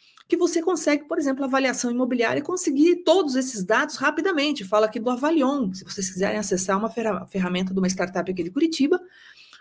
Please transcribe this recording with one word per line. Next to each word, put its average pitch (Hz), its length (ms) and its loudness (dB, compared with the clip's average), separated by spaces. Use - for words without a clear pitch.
que 339 100 0
você 339 240 2
consegue, 311 460 0
por 349 100 -4
exemplo, 277 260 -2
avaliação 254 460 0
imobiliária 247 500 0
e 294 40 -2
conseguir 339 540 2
todos 320 380 4
esses 254 280 -2
dados 247 320 0
rapidamente. 302 680 0
Fala 214 220 2
aqui 220 140 -2
do 226 100 -2
Avalion, 262 640 0
se - 100 -14
vocês 190 280 -6
quiserem 208 260 -2
acessar 196 400 0
uma 220 120 -2
ferra-, 214 380 -4
ferramenta 185 460 -2
de 190 60 0
uma 185 80 2
startup 185 420 -2
aqui 185 140 -4
de 175 80 -8
Curitiba, 320 500 2